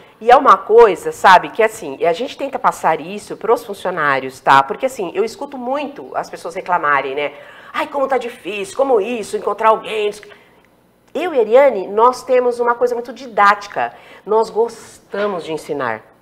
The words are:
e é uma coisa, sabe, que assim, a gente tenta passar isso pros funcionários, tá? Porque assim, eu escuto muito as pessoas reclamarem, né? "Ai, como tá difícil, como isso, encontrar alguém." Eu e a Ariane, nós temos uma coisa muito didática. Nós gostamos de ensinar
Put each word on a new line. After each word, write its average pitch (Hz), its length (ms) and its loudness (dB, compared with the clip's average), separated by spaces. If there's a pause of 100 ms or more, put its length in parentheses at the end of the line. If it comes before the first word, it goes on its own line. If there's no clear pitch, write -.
(200)
e 226 120 2
é 247 40 10
uma 247 220 6
coisa, 208 540 4
sabe, 196 380 6
que - 120 -4
assim, 190 420 -2
a 165 100 2
gente 240 220 -8
tenta 277 220 -8
passar 170 420 0
isso 175 380 -12
pros 233 260 0
funcionários, 147 760 -4
tá? 139 240 4
Porque - 240 -6
assim, 208 260 -6
eu 196 100 -2
escuto 277 320 -8
muito 247 600 -8
as 175 160 -6
pessoas 170 240 -12
reclamarem, 147 580 -2
né? 143 200 -4 (380)
"Ai, 311 140 -6
como 277 220 -4
tá 262 100 -2
difícil, 202 580 -10
como 262 240 2
isso, 214 380 -6
encontrar 214 320 0
alguém." 208 400 -2 (1040)
Eu 320 200 -4
e 277 40 0
a 240 40 4
Ariane, 220 460 4
nós 233 360 2
temos 247 360 0
uma 240 160 0
coisa 247 180 0
muito 240 180 -8
didática. 208 840 -2 (300)
Nós 214 280 0
gostamos 208 920 -6
de 160 80 -10
ensinar 139 520 -6 (180)